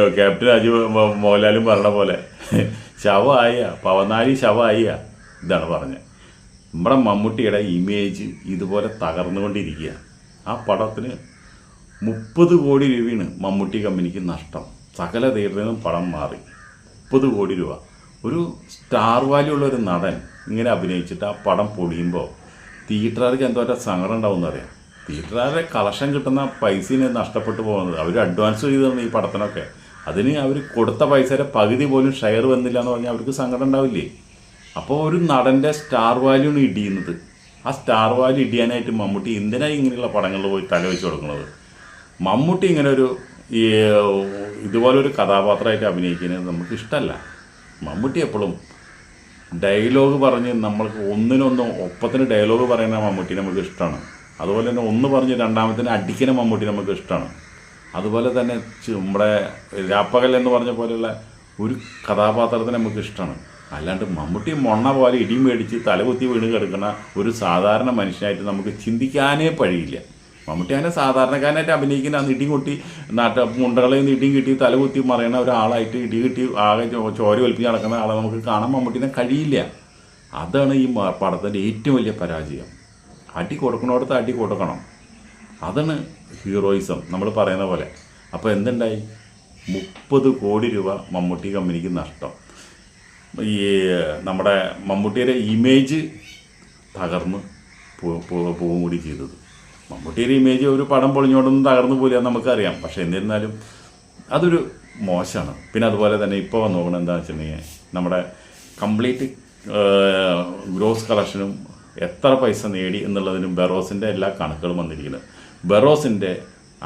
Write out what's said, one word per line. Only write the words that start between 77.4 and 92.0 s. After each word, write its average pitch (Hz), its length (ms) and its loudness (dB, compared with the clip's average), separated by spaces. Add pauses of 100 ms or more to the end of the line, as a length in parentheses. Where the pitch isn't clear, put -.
ഒലിപ്പിച്ച് 117 240 0
നടക്കുന്ന 110 320 -2
ആളെ 110 180 0
നമുക്ക് 110 180 -4 (120)
കാണാൻ 107 240 0
മമ്മൂട്ടിനെ 123 440 -2
കഴിയില്ല. 135 380 0 (880)
അതാണ് 135 280 2 (100)
ഈ 127 40 2 (100)
മ-, 95 240 0
പടത്തിൻ്റെ 98 480 -2
ഏറ്റവും 127 300 0
വലിയ 107 240 -2
പരാജയം. 78 460 -8 (720)
അടി 170 220 -6
കൊടുക്കണോടത്ത് 123 580 -2
അടി 117 180 -2
കൊടുക്കണം, 95 400 -4 (880)
അതാണ് 151 280 -2 (420)
ഹീറോയിസം 98 640 -2 (120)
നമ്മൾ 95 160 -4 (100)
പറയുന്ന 95 340 0
പോലെ. 78 160 -4 (480)
അപ്പോൾ 110 180 -4
എന്തുണ്ടായി? 113 440 -2 (760)
മുപ്പത് 131 560 0 (120)
കോടി 107 340 0
രൂപ 95 140 -2 (260)
മമ്മൂട്ടി 90 400 -4
കമ്പനിക്ക് 90 440 -4
നഷ്ടം. 78 320 -12 (1200)